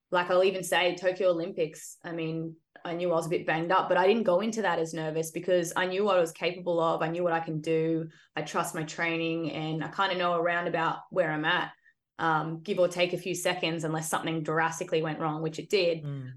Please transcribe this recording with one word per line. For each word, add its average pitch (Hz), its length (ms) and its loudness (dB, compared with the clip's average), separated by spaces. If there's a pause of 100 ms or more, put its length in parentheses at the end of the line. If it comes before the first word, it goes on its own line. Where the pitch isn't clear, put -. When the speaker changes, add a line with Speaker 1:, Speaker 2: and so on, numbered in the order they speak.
(100)
Speaker 1:
like, 180 200 0
I'll 185 120 6
even 190 220 2
say 180 320 2
Tokyo - 320 0
Olympics, 170 760 -2
I 170 100 -10
mean, 165 440 -6 (300)
I 175 80 -4
knew 175 180 0
I 160 40 4
was 165 100 0
a 160 40 -6
bit 170 160 -2
banged 165 240 0
up, 185 200 4
but 180 80 4
I 180 80 6
didn't 220 160 6
go 180 180 4
into 220 220 -2
that 170 160 2
as 160 160 -2
nervous 160 360 -2
because 175 460 0
I 185 100 2
knew 185 180 0
what 196 120 4
I 180 40 6
was 165 120 2
capable 180 480 -2
of. 165 220 2
I 160 60 0
knew 170 140 -2
what 170 120 2
I 165 60 2
can 160 200 -4
do. 160 480 0 (260)
I 151 80 -2
trust 165 320 -2
my 160 100 -4
training, 165 680 -2
and 156 340 -4
I - 40 -6
kinda 185 280 0
know 175 240 2
around 175 280 0
about 165 320 0 (100)
where 175 200 2
I'm 151 140 -2
at, 165 260 0 (480)
um, 160 440 0
give 185 160 -2
or 175 100 6
take 180 240 0
a 180 60 0
few 175 160 -4
seconds, 170 500 -2
unless 160 240 -2
something 165 340 -2
drastically 165 600 0
went 156 180 -4
wrong, 156 220 -2
which 160 160 -4
it 160 100 -10
did. 170 340 2
Speaker 2:
Mm. 139 340 -8